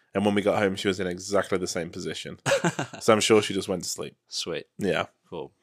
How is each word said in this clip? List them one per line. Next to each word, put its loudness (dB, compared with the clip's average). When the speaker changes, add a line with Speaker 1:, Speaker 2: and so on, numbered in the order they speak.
Speaker 1:
And 2
when 4
we 2
got 2
home, 2
she -6
was 0
in -2
exactly 0
the -2
same -4
position. -10
Speaker 2:
<laughs> -2
Speaker 1:
So 6
I'm 6
sure 6
she -4
just -4
went -4
to -8
sleep. -8
Speaker 2:
Sweet. -6
Speaker 1:
Yeah. 0
Speaker 2:
Cool. -12